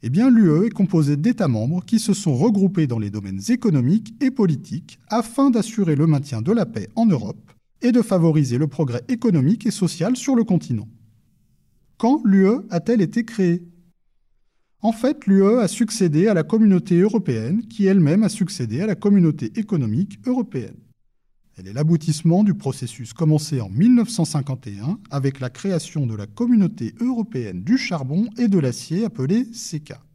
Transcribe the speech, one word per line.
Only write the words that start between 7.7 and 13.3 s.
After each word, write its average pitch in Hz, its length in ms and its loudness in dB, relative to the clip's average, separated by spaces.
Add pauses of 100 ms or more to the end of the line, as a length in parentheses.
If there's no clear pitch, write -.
et 240 100 2
de 233 100 4
favoriser 160 560 2
le 151 100 0
progrès 123 420 -4
économique 214 560 2
et 226 60 -2
social 190 440 -2
sur 262 220 0
le 226 80 2
continent. 123 420 -2 (1080)
Quand 240 260 0
l'U 190 220 6
E 220 240 2
a-t-elle 196 320 0
été 226 240 -2
créée ? 175 420 -2 (1120)